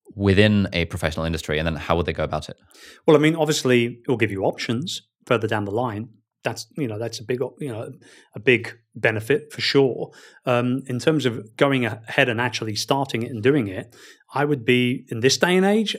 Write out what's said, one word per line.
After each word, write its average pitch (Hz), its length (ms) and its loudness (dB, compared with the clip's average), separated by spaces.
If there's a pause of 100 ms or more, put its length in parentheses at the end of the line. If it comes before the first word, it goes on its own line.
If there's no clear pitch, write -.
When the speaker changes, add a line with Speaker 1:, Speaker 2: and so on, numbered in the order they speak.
(140)
Speaker 1:
within 98 580 4
a 85 120 0
professional 80 400 -4
industry, 78 340 -2
and 80 80 -2
then 80 100 -2
how 85 200 -2
would 82 100 0
they 82 60 -2
go 78 120 -4
about 76 240 -6
it? - 80 -16 (500)
Speaker 2:
Well, 160 100 8
I 143 40 4
mean, 151 140 4
obviously, 127 680 0
it - 60 -8
will 127 80 0
give 107 140 0
you 98 140 -4
options - 580 -4 (240)
further 110 220 0
down 107 160 -2
the 98 80 -6
line. 113 380 -4 (340)
That's, 113 220 -8 (100)
you 151 100 -4
know, 107 120 -8
that's 113 200 -8
a 107 60 -16
big, 123 180 -4
op-, - 180 -10
you 147 120 -8
know, 113 180 -10 (440)
a 101 60 -14
big 113 340 4 (200)
benefit 113 580 -2
for - 80 -10
sure. - 520 0 (340)
Um, 123 400 0
in 123 140 -4
terms 151 260 2
of 110 300 -6
going 135 280 2
ahead 113 440 0
and 113 120 0
actually 110 360 -4
starting 139 460 -2
it 120 80 -8
and 107 120 -8
doing 123 240 4
it, 98 280 -10 (380)
I 139 120 0
would 139 200 -2
be, 123 440 2
in 113 120 -8
this 131 160 2
day 180 200 2
and 190 100 4
age, 208 320 0